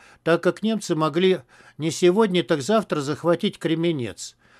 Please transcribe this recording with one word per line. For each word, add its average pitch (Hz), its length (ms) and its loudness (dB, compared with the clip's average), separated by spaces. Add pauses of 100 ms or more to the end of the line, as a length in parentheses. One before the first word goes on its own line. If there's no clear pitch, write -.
(220)
так 170 200 2
как 175 200 0
немцы 214 340 -2
могли 160 440 2 (360)
не 156 140 -4
сегодня, 180 520 2
так 160 200 -2
завтра 175 400 0
захватить 165 560 -2
Кременец. 160 760 -4 (260)